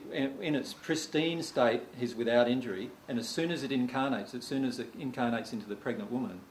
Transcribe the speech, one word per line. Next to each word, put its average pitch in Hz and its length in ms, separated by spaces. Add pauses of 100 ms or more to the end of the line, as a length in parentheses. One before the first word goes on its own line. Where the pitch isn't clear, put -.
(120)
in, 135 300
in 151 140
its - 180
pristine 165 680
state 120 400 (180)
is 120 140
without 117 340
injury, 117 440 (160)
and 123 100
as 113 100
soon 165 220
as 147 140
it 135 80
incarnates, 127 640
as 123 100
soon 135 220
as 120 140
it - 200
incarnates 120 540
into 104 140
the 101 80
pregnant 104 360
woman, 107 400